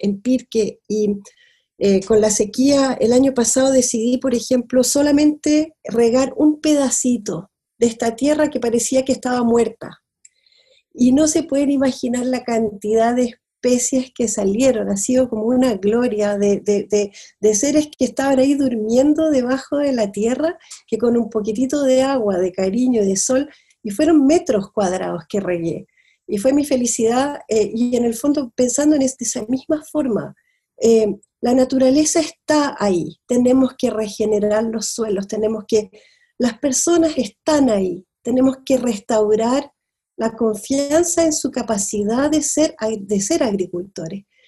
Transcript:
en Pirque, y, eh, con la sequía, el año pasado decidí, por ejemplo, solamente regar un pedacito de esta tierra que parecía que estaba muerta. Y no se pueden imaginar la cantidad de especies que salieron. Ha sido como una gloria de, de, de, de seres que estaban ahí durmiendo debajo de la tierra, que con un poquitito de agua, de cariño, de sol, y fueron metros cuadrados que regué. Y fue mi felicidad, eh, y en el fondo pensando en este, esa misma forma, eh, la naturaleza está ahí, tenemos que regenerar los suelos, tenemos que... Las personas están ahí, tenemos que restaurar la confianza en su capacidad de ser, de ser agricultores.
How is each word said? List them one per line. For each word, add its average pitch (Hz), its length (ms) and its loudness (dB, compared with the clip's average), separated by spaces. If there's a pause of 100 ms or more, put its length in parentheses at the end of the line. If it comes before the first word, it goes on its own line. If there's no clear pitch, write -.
en 196 200 -4
Pirque, 247 640 -2
y, 208 300 -2 (600)
eh, 190 260 2
con 220 160 2
la 214 100 4
sequía, 262 720 2
el 226 140 2
año 262 180 4
pasado 262 380 0
decidí, 247 480 0
por 254 160 -2
ejemplo, 247 500 0
solamente 302 960 2
regar 233 540 0
un 302 240 2
pedacito 247 880 0 (280)
de 233 80 2
esta 233 300 -4
tierra 302 340 0
que 254 100 -6
parecía 233 440 0
que 262 80 -2
estaba 247 320 -4
muerta. 226 580 -2 (880)
Y 247 200 2
no 294 140 4
se 311 160 0
pueden 277 280 -2
imaginar 254 560 -2
la 247 180 -4
cantidad 226 720 0
de 247 200 0 (280)
especies 254 520 0
que 233 140 -2
salieron. 214 600 0
Ha 202 60 -2
sido 254 340 0
como 214 140 -4
una 254 300 2
gloria 208 600 0
de, 202 240 2
de, 202 240 0
de, 208 280 -2 (280)
de 214 140 2
seres 302 420 0
que 269 80 -2
estaban 269 340 0
ahí 269 160 4
durmiendo 269 760 2
debajo 262 480 -2
de 285 140 0
la 214 200 -2
tierra, 262 460 -2 (280)
que - 120 -4
con 233 180 0
un 233 140 -2
poquitito 247 520 -2
de 262 200 4
agua, 240 360 0
de 180 140 -2
cariño, 226 500 0
de 190 140 0
sol, 262 320 -2 (340)
y 214 80 -8
fueron 302 360 4
metros 269 440 2
cuadrados 180 580 -4
que 208 120 -4
regué. 175 460 -4 (400)
Y 208 120 -4
fue 262 160 2
mi 285 100 2
felicidad, 254 840 0
eh, 214 260 0
y 247 220 -2
en 240 100 0
el 233 100 0
fondo 285 420 -2
pensando 285 400 2
en 269 60 2
este, 254 220 -2
esa 226 220 -6
misma 262 380 -4
forma, 214 500 -4 (460)
eh, 226 260 4 (340)
la 240 140 0
naturaleza 262 640 2
está 302 640 -2
ahí, 175 360 -2 (100)
tenemos 247 520 2
que 247 120 0
regenerar 214 720 -2
los 226 240 -6
suelos, 202 400 -4
tenemos 214 400 -4
que... 208 220 0 (460)
Las 240 220 -2
personas 320 580 0
están 269 540 0
ahí, 190 340 -2 (180)
tenemos 254 340 0 (100)
que 269 100 2
restaurar 226 920 0 (460)
la 226 180 -4
confianza 285 920 0
en 320 80 2
su 277 200 -4
capacidad 226 760 -2
de 302 140 0
ser, 311 320 0 (280)
de 196 180 -2
ser 320 240 -2
agricultores. 185 800 -6 (240)